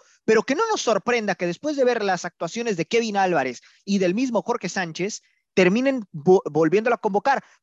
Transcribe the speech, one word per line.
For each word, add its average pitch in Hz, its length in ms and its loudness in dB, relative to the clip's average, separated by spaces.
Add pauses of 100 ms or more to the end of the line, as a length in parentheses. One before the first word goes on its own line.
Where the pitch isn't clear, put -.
(260)
Pero 220 180 4
que 262 100 -2
no 440 160 0
nos 427 120 -2
sorprenda 220 540 0
que 180 120 -4
después 285 300 -4
de 262 80 2
ver 240 180 0
las 185 220 -2
actuaciones 208 500 -6
de 160 100 -4
Kevin 226 300 -2
Álvarez 160 460 0 (240)
y 202 140 0
del 180 140 2
mismo 233 280 -2
Jorge - 260 -4
Sánchez, 180 560 -6 (300)
terminen 226 580 2
vo-, 185 400 4
volviéndolo 175 440 2
a - 40 -16
convocar. 214 420 0 (220)